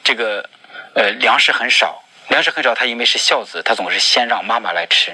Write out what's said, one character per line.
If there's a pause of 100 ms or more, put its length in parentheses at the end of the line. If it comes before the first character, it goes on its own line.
这
个， (460)
呃，
粮
食
很
少， (260)
粮
食
很
少，
他
因
为
是
孝
子，
他
总
是
先
让
妈
妈
来
吃。